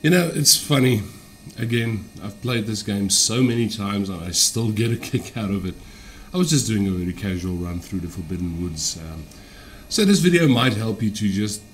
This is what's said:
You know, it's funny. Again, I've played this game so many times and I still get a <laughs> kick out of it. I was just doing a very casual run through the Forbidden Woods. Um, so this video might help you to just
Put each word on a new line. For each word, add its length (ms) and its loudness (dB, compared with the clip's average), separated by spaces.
You 80 4
know, 220 4
it's 240 4
funny. 460 2
Again, 500 -2
I've 200 -12
played 240 -2
this 180 -6
game 260 -2
so 320 2
many 260 2
times 400 -2
and 140 -8
I 80 -6
still 400 2
get 220 0
a 40 -2
<laughs> 140 -8
kick 260 -4
out 140 -4
of 160 -2
it. 80 -6
I 40 -6
was 120 0
just 200 2
doing 180 2
a 60 0
very 200 -2
casual 440 -4
run 240 -6
through 180 -8
the 80 -6
Forbidden 560 -6
Woods. 360 -6
Um, 260 -12
so 160 2
this 160 6
video 260 6
might 280 4
help 280 -2
you 80 2
to 180 -2
just 320 -2